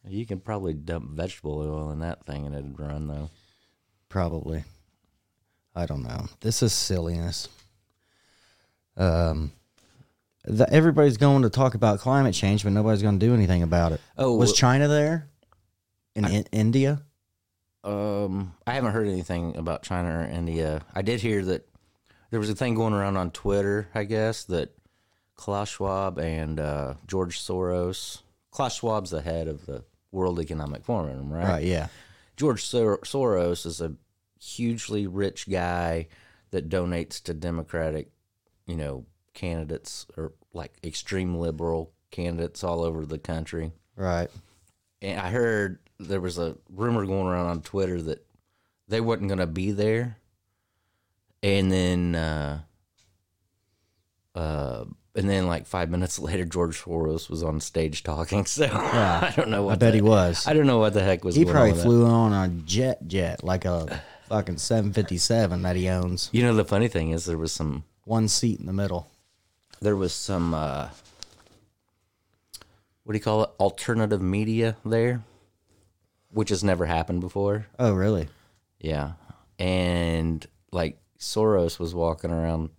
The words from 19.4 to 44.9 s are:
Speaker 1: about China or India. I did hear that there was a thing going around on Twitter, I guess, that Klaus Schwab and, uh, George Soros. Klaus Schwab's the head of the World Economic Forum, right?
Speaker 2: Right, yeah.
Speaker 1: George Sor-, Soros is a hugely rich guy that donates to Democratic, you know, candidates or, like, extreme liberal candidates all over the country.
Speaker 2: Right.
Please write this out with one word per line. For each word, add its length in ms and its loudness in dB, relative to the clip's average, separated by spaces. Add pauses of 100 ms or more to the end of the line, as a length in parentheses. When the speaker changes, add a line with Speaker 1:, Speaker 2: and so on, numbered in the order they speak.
Speaker 1:
about 260 -4
China 360 -2
or 40 -2
India. 600 -2 (100)
I 80 -4
did 200 -2
hear 240 0
that 220 -2 (640)
there 100 -2
was 100 -2
a 60 -2
thing 200 0
going 180 2
around 240 0
on 140 -2
Twitter, 640 0
I 80 -2
guess, 420 -2
that 300 -4 (600)
Klaus 340 -4
Schwab 500 -2
and, 400 -4
uh, 340 -4 (140)
George 320 -4
Soros. 840 -4 (300)
Klaus 240 -4
Schwab's 340 -2
the 120 -4
head 260 -4
of 180 -10
the 180 -10 (280)
World 280 -2
Economic 460 -6
Forum, 480 -4
right? 140 -2
Speaker 2:
Right, 180 0
yeah. 220 0 (500)
Speaker 1:
George 260 0
Sor-, 360 0
Soros 680 0
is 160 -8
a 120 -6 (460)
hugely 680 -4
rich 420 -4
guy 580 -2 (440)
that 180 -4
donates 540 -4
to 100 -8
Democratic, 760 -6 (560)
you 80 -8
know, 300 -8 (280)
candidates 720 -8 (100)
or, 180 -8 (200)
like, 200 -12 (100)
extreme 520 -4
liberal 560 -4 (200)
candidates 520 -6
all 200 -2
over 220 -4
the 120 -8
country. 540 -6 (240)
Speaker 2:
Right. 340 -2 (720)